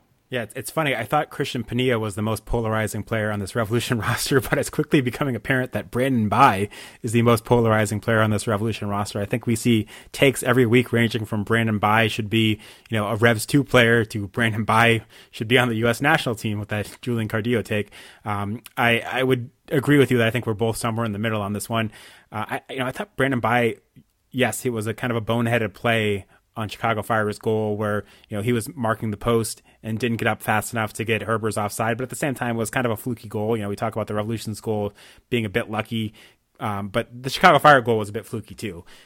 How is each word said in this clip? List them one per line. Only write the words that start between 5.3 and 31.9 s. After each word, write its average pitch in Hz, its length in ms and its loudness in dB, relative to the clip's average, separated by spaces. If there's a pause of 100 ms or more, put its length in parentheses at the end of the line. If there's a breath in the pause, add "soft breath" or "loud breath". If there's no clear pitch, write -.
apparent 127 360 -2
that 98 200 -6
Brandon 123 360 2
Bye 104 420 6 (320 loud breath)
is 113 100 -4
the 117 100 4
most 117 220 4
polarizing 110 560 4
player 113 200 2
on 110 100 4
this 104 180 -2
Revolution 107 400 -2
roster. 101 320 -4
I 101 60 -4
think 117 200 -4
we 117 80 2
see 110 320 2 (240 loud breath)
takes 135 320 2
every 127 240 4
week 123 260 4
ranging 117 320 2
from 104 200 -4
Brandon 113 340 0
Bye 107 300 4
should 107 220 -4
be, 110 280 2 (300 loud breath)
you 113 80 -2
know, 104 100 0
a 110 100 -2
Revs 113 300 2
two 143 160 2
player 117 440 4
to 101 200 -6
Brandon 110 380 -2
Bye 113 380 4 (280 loud breath)
should - 160 -8
be 123 120 4
on 123 100 4
the 113 80 -2
U 117 120 0
S 117 120 0
national 143 340 2
team 107 240 -4
with 104 120 -8
that 104 300 -6
Julian 113 280 -4
Cardillo 110 340 -2
take. 104 300 -4 (320 loud breath)
Um, 104 380 -6 (140)
I, 117 240 4
I 117 220 -4
would 127 280 0 (180)
agree 147 300 4
with 127 120 6
you 127 80 4
that 113 80 4
I 113 40 2
think 117 160 -2
we're 113 80 -2
both 113 240 -2
somewhere 117 280 -2
in 107 60 -4
the 101 80 -6
middle 110 220 -2
on 98 100 -4
this 104 160 -6
one. 113 240 -2 (400 loud breath)
Uh, 107 260 -6 (100)
I, - 40 -12
you 135 60 -8
know, 127 80 -4
I 127 60 -6
thought - 220 -10
Brandon 131 240 0
Bye, 117 380 2 (560)
yes, 123 340 -2
it 123 40 -2
was 110 180 -4
a 113 60 -4
kind 123 180 -4
of 113 40 0
a 117 40 -2
boneheaded 113 540 0
play 107 520 0 (300 soft breath)
on 110 120 -6
Chicago 113 340 -2
Fire's 107 380 0
goal 110 360 0
where, 104 280 -2 (240 soft breath)
you 107 80 -8
know, 101 60 -4
he 120 100 0
was 117 240 -2
marking 110 340 -2
the 104 60 -4
post 113 440 0 (220 soft breath)
and 110 160 -4
didn't 117 200 -2
get 107 100 -2
up 110 120 -2
fast 107 320 -2
enough 110 200 -4
to - 120 -6
get 107 180 0
Herbers 110 360 -2
offside, 110 400 -2